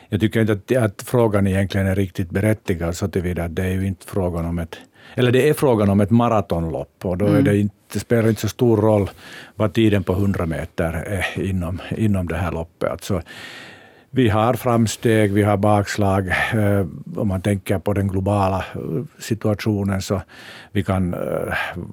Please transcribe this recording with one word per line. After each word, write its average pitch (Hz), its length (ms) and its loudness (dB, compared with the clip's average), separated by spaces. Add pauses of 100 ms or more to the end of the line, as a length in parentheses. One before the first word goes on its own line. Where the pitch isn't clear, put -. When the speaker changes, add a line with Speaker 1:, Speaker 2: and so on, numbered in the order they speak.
Speaker 1:
jag 95 120 -2
tycker 113 200 2
inte 110 120 2
att, 104 320 0
att - 240 -4
frågan 104 380 2
egentligen 95 400 0
är 95 80 0
riktigt 92 360 -2
berättigad 92 640 -2
så 98 120 -4
tillvida 85 360 -2
att 82 120 -8
det 92 80 -2
är 92 80 -2
ju 95 140 -2
inte 95 200 -6
frågan 87 400 -4
om 85 120 -4
ett, 85 180 -8 (380)
eller 123 180 2
det 131 160 4
är 151 60 4
frågan 107 360 2
om 98 100 4
ett 101 100 2
maratonlopp 101 920 0
och 92 140 -2
då - 80 0
är - 40 4
Speaker 2:
Mm. - 140 4
Speaker 1:
det 101 140 4
inte, 104 160 0 (180)
det 107 80 -6
spelar 113 280 2
inte 110 120 0
så 107 80 -2
stor 117 280 2
roll 104 340 4 (440)
vad 107 180 -2
tiden 101 320 2
på 92 100 0
hundra 95 320 0
meter 80 460 -4
är 90 500 -6
inom, 90 380 -4 (160)
inom 98 320 0
det 82 80 -4
här 85 160 -2
loppet. - 380 -6
Alltså, 87 320 -6 (880)
vi 131 180 4
har 110 260 2
framsteg, 110 800 2
vi 104 100 4
har 104 140 4
bakslag. 101 720 2
Eh, 101 580 0 (300)
om 110 120 -2
man 92 140 0
tänker 101 360 -2
på 104 140 -2
den 98 160 0
globala, 95 560 0 (100)
eh, - 60 -10 (380)
situationen 101 840 -2
så 92 200 -4 (500)
vi 101 120 -2
kan, 92 300 0
eh, - 400 -4 (380)